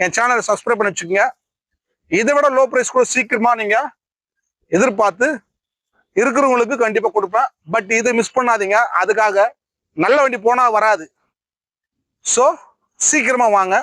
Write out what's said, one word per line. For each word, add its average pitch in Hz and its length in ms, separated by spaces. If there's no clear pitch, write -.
என் 180 140
சேனலை 233 320
சப்ஸ்கிரைப் 214 320
பண்ணி 208 120
வச்சுக்கோங்க. 185 340
இதை 226 160
விட 294 120
லோ 269 140
பிரைஸ் 254 240
கூட 254 80
சீக்கிரமா 233 380
நீங்க 214 160
எதிர்பார்த்து 208 500
இருக்கிறவங்களுக்கு 254 640
கண்டிப்பா 220 340
கொடுப்பேன். 208 300
But 208 260
இதை 233 200
மிஸ் - 180
பண்ணாதீங்க. 220 400
அதுக்காக 208 460
நல்ல 233 200
வண்டி 247 240
போனா 247 180
வராது. 208 300
So 247 120
சீக்கிரமா 247 480
வாங்க. 190 260